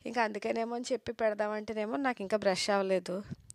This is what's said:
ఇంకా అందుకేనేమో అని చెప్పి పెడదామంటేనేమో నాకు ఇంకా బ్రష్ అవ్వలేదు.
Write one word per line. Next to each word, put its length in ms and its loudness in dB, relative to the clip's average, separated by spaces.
ఇంకా 180 0
అందుకేనేమో 520 -2
అని 180 -2
చెప్పి 200 -4
పెడదామంటేనేమో 840 0
నాకు 240 0
ఇంకా 160 0
బ్రష్ 320 2
అవ్వలేదు. 540 2